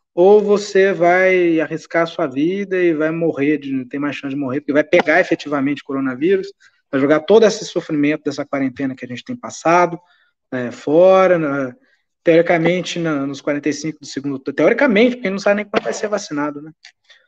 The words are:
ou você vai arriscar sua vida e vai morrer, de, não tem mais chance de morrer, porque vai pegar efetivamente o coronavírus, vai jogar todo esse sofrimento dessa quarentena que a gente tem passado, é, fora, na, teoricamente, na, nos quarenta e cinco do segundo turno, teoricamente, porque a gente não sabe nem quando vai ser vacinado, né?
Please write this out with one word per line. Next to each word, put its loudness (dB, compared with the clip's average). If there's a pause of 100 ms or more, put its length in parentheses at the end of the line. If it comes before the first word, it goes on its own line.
(140)
ou 6
você 2
vai 2
arriscar -4
sua -4
vida -2
e 2
vai -2
morrer, 0
de, -10
não -6
tem -8
mais -4
chance -8
de -6
morrer, -4
porque -6
vai 2
pegar 2
efetivamente -2
o -20
coronavírus, -2 (420)
vai -2
jogar 2
todo 4
esse 0
sofrimento -4
dessa -6
quarentena -6
que -14
a -12
gente -12
tem -10
passado, 0 (540)
é, -6
fora, 4
na, -4 (480)
teoricamente, 2
na, -4
nos -10
quarenta -4
e 0
cinco -8
do -20
segundo -8
turno, -10
teoricamente, 2
porque -8
a -2
gente -4
não -8
sabe 2
nem -6
quando -4
vai -4
ser -6
vacinado, -6
né? -16 (580)